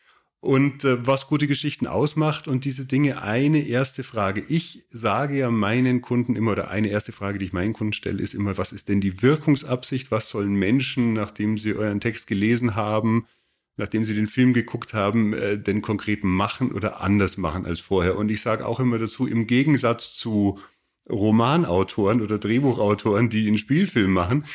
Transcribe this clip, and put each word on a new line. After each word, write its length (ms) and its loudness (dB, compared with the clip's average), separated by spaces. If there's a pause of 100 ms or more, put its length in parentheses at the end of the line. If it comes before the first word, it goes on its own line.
(400)
Und, 440 2
äh, 220 2
was 200 2
gute 220 0
Geschichten 400 -2
ausmacht 600 0
und 180 -2
diese 200 -6
Dinge. 380 0
Eine 380 2
erste 420 -2
Frage. 440 -2
Ich 440 -4
sage 480 -2
ja 100 0
meinen 520 2
Kunden 340 0
immer, 160 0
oder 180 -2
eine 200 0
erste 220 -2
Frage, 280 -6
die 60 -4
ich 80 -8
meinen 200 -2
Kunden 200 -4
stelle, 280 -6
ist 140 -6
immer, 200 -2
was 160 -4
ist 160 -12
denn 140 0
die 220 -2
Wirkungsabsicht? 880 0
Was 180 -2
sollen 240 -2
Menschen, 600 2
nachdem 440 -2
sie 160 -2
euren 260 -2
Text 280 -4
gelesen 480 2
haben, 500 0 (520)
nachdem 280 -2
sie 100 -2
den 120 0
Film 260 4
geguckt 400 -4
haben, 400 2
äh, 260 -2
denn 220 -2
konkret 420 -4
machen 480 0
oder 300 -6
anders 360 2
machen 280 -4
als 140 -4
vorher? 380 0
Und 120 0
ich 120 -2
sage 240 -2
auch 140 -4
immer 180 2
dazu, 300 -4
im 200 0
Gegensatz 680 2
zu 460 0 (480)
Romanautoren 1120 2
oder 180 -2
Drehbuchautoren, 880 2
die 180 0
einen 120 2
Spielfilm 520 2
machen, 440 2